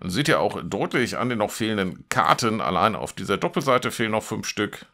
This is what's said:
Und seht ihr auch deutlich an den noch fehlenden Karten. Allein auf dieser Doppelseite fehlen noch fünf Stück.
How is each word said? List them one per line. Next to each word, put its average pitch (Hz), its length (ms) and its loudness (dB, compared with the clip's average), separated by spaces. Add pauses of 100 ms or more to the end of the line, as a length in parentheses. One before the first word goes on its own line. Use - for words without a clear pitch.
Und - 100 -6
seht 127 160 0
ihr 110 140 4
auch - 240 0
deutlich 120 540 -2
an 120 100 0
den 120 100 -2
noch 104 140 0
fehlenden 104 560 -2
Karten. 110 520 2
Allein 87 360 2
auf 67 160 -6
dieser 95 240 0
Doppelseite 123 560 0
fehlen 113 180 0
noch 110 140 0
fünf 104 240 -6
Stück. - 460 -4